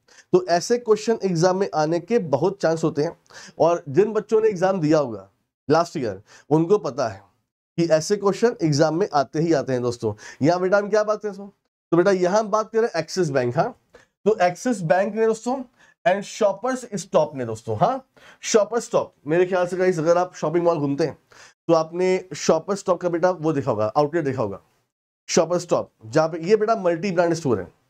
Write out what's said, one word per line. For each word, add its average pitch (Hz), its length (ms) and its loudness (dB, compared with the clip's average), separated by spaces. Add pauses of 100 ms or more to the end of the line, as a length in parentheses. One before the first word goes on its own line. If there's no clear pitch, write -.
(320)
तो 180 160 4
ऐसे 175 300 0
क्वेश्चन 220 460 0
एग्जाम 180 320 2
में 196 180 -2
आने 156 260 0
के 226 180 -2 (100)
बहुत 147 340 0
चांस 165 220 0
होते 147 180 -2
हैं 165 140 -6 (420)
और 170 300 2
जिन 196 240 2
बच्चों 220 280 0
ने 220 80 2
एग्जाम 190 320 0
दिया 156 180 4
होगा 110 300 -4 (400)
लास्ट 165 280 2
ईयर 107 240 -6 (300)
उनको 165 280 4
पता 131 300 -4
है 95 140 -12 (560)
कि 170 140 2
ऐसे 160 240 0
क्वेश्चन 196 460 0
एग्जाम 156 320 2
में 185 200 -2
आते 147 260 -2
ही 165 120 2
आते 135 200 0
हैं 123 100 -2
दोस्तों। 117 320 -4 (280)
यहाँ 170 180 2
बेटा 190 180 2
हम 208 120 -2
क्या 214 120 2
बात 214 200 -2
करें 208 100 -8
दोस्तों, 196 160 -16 (440)
तो 165 40 4
बेटा 175 160 4
यहाँ 180 260 2
हम 220 120 0
बात 214 220 -2
करें 226 240 2
एक्सिस 165 340 -2
बैंक, 123 260 0
हाँ, 202 180 -2 (520)
तो 214 160 2
एक्सिस 190 400 0
बैंक 185 320 0
ने 220 120 0
दोस्तों 240 360 -4 (420)
and 190 180 2
शॉपर्स 226 640 -2 (100)
स्टॉप 156 420 0
ने 127 80 -6
दोस्तों, 110 340 -8
हाँ, 247 300 0 (340)
शॉपर्स 220 420 0
स्टॉप, 131 280 -2 (140)
मेरे 175 200 2
ख्याल 180 200 0
से 180 100 -6
गाइस 185 220 2
अगर 170 200 2
आप 180 160 -2
शॉपिंग 170 300 -2
मॉल 170 140 2
घूमते 143 280 -2
हैं 120 120 -8 (500)
तो 165 60 6
आपने 180 640 0
शॉपर्स 185 440 0
स्टॉप 175 200 0
का 180 80 -2
बेटा 170 220 0
वो 160 220 -2
देखा 135 180 -2
होगा, 107 160 0 (100)
आउटलेट 151 280 0
देखा 131 180 -2
होगा, 98 180 -6 (680)
शॉपर्स 170 340 2
स्टॉप, 135 280 -2 (160)
जहाँ 156 220 2
पे 165 100 -8 (100)
ये 214 80 6
बेटा 214 200 0
मल्टी 180 360 -2
ब्रांड 170 220 2
स्टोर 135 260 -2
है, 87 60 -10 (240)